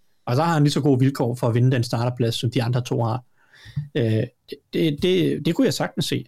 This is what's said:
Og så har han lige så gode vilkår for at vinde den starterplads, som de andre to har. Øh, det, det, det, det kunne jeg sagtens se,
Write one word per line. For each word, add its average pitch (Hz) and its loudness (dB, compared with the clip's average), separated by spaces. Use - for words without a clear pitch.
Og 123 0
så 147 2
har 170 2
han 151 4
lige 147 4
så 165 0
gode 135 4
vilkår 135 0
for 123 -2
at 113 0
vinde 123 4
den 123 0
starterplads, 120 -2
som 117 -4
de 127 -2
andre 123 -2
to 127 -2
har. 117 -4
Øh, 139 0
det, - -12
det, 160 0
det, 160 0
det 170 0
kunne 269 2
jeg 139 2
sagtens - -4
se, 127 -4